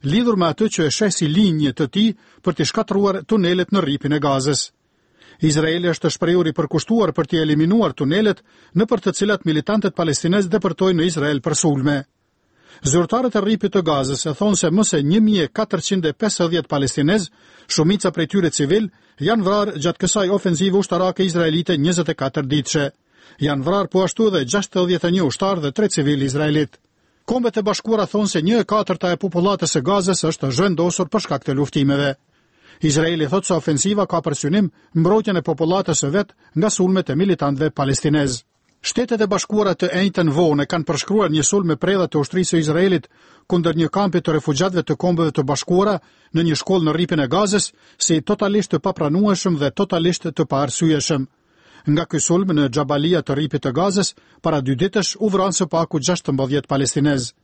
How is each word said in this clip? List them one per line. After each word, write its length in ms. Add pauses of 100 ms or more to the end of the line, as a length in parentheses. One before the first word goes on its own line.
lidhur 320
me 140
atë 180
që 160
e 80
sheh 180
si 160
linjë 460
të 180
tij 220 (320)
për 100
të 140
shkatëruar 560
tunelet 480
në 80
rripin 320
e 80
Gazës. 480 (720)
Izraeli 480
është 240
shprehur 340
i 60
përkushtuar 640
për 100
t'i 140
eliminuar 560
tunelet 460 (340)
në 80
për 220
të 100
cilat 320
militantët 480
palestinezë 560
depërtojnë 480
në 80
Izrael 320
për 220
sulme. 340 (880)
Zyrtarët 500
e 60
rripit 320
të 100
Gazës 460
e 80
thonë 240
se 80
më 180
se 140
një 240
mijë 240
e 80
katërqind 480
e 80
pesëdhjetë 560
palestinezë, 600 (360)
shumica 440
prej 160
tyre 220
civil, 420 (280)
janë 260
vrarë 360
gjatë 240
kësaj 240
ofenzive 480
ushtarake 480
izraelite 520
njëzet 320
e 60
katër 320
ditëshe. 440 (500)
Janë 220
vrarë 280
po 120
ashtu 240
edhe 220
gjashtëdhjetë 580
e 80
një 80
ushtar 380
dhe 100
tre 180
civil 360
izraelit. 540 (460)
Kombet 320
e 60
Bashkuara 460
thonë 180
se 140
një 200
e 60
katërta 460
e 40
popullatës 580
së 120
Gazës 420
është 220
zhvendosur 580
për 160
shkak 200
të 100
luftimeve. 600 (680)
Izraeli 500
thotë 160
se 60
ofensiva 560
ka 160
për 100
synim 360 (240)
mbrojtjen 420
e 80
popullatës 580
së 80
vet 220 (220)
nga 140
sulmet 400
e 60
militantëve 560
palestinezë. 720 (380)
Shtetet 400
e 80
Bashkuara 480
të 160
enjtën 400
vonë 320
kanë 240
përshkruar 400
një 160
sulm 240
me 80
predha 320
të 80
ushtrisë 380
së 80
Izraelit 460 (380)
kundër 300
një 160
kampi 280
të 180
refugjatëve 440
të 140
Kombeve 340
të 140
Bashkuara 540 (340)
në 140
një 100
shkollë 300
në 100
rripin 240
e 80
Gazës 400 (280)
si 280
totalisht 480
të 80
papranueshëm 800
dhe 100
totalisht 600
të 160
paarsyeshëm. 800 (520)
Nga 280
ky 120
sulm 360
në 160
Xhabalia 480
të 160
rripit 280
të 80
Gazës, 400 (280)
para 200
dy 160
ditësh 400
u 160
vranë 240
së 120
paku 280
gjashtëmbëdhjetë 720
palestinezë. 640 (100)